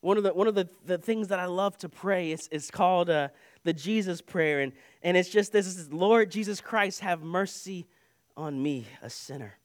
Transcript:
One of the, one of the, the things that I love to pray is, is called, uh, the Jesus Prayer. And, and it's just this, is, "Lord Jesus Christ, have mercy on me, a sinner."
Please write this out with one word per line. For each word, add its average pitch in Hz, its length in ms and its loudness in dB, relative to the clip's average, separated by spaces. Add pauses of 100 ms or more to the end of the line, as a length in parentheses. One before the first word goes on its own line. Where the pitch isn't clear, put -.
One 196 160 2
of 208 60 0
the, 190 100 2
one 190 140 2
of 214 80 0
the, 185 120 0 (160)
the 180 140 -2
things 220 300 -4
that 185 120 -2
I 180 60 -4
love 185 340 -2
to 175 100 -10
pray 180 420 -2
is, 156 160 -8
is 151 240 -8
called, 180 380 4
uh, 147 180 2 (360)
the 165 100 0
Jesus 180 460 -2
Prayer. 151 420 0
And, 135 120 -2 (300)
and 175 120 4
it's 180 140 6
just 202 220 2
this, 202 160 4
is, 175 260 -12
"Lord 202 380 4
Jesus 202 280 -4
Christ, 208 420 -2
have 180 200 -2
mercy 185 640 -6 (500)
on 147 280 -6
me, 135 240 -4 (160)
a 113 80 -12
sinner." 127 420 -14 (120)